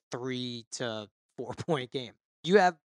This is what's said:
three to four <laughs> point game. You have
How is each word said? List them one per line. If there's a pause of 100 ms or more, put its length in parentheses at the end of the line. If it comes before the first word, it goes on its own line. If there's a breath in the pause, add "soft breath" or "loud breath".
(120)
three
to (300)
four
<laughs>
point
game. (300)
You
have (100)